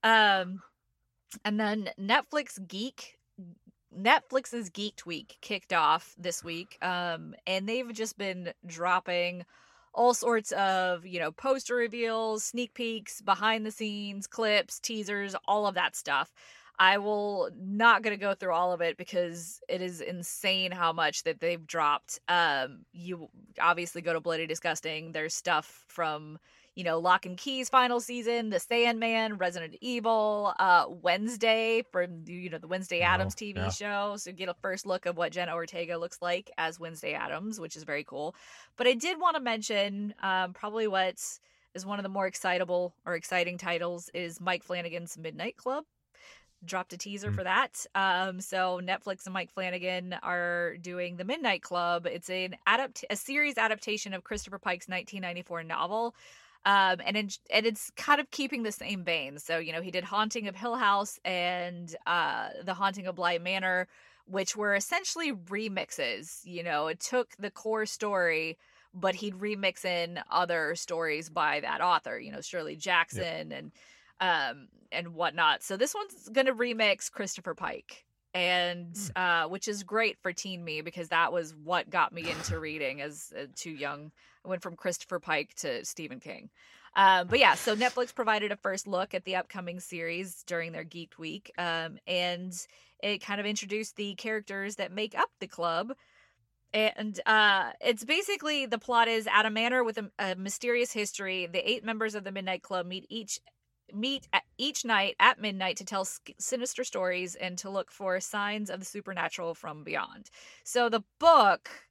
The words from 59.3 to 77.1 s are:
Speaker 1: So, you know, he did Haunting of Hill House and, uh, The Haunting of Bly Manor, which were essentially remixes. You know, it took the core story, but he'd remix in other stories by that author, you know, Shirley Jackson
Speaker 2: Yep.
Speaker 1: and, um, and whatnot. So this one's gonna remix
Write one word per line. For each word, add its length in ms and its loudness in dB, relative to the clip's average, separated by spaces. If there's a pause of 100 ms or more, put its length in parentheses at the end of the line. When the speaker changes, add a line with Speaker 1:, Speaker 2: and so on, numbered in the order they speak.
Speaker 1:
So, 220 -2
you 120 -6
know, 120 -6
he 80 -8
did 120 -2
Haunting 440 0
of 80 -6
Hill 220 -4
House 460 4
and, 720 -2 (120)
uh, 420 0 (140)
The 100 -4
Haunting 320 0
of 100 -4
Bly 220 2
Manor, 500 0 (380)
which 320 -4
were 160 2
essentially 580 -2
remixes. 1120 -4
You 200 -10
know, 240 0
it 120 -4
took 380 -2
the 140 -8
core 340 -2
story, 720 0 (380)
but 180 0
he'd 220 -6
remix 500 -2
in 340 -2 (120)
other 440 2
stories 540 -2
by 300 2
that 220 -2
author, 380 2
you 120 -12
know, 100 -10
Shirley 340 -6
Jackson 760 0
Speaker 2:
Yep. 80 -10
Speaker 1:
and, 120 -14 (480)
um, 480 0 (240)
and 220 -6
whatnot. 500 2
So 140 -6
this 160 2
one's 360 -10
gonna 260 2
remix 560 2